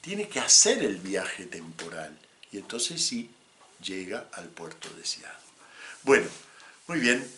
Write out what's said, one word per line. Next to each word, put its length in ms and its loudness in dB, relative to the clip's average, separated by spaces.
tiene 260 -6
que 120 -4
hacer 440 6
el 140 0
viaje 480 -4
temporal, 720 -10
y 60 -10
entonces 480 -2
sí 240 -4
llega 520 -8
al 140 -14
puerto 500 -14
deseado. 400 -10
Bueno, 240 6
muy 120 -2
bien 380 2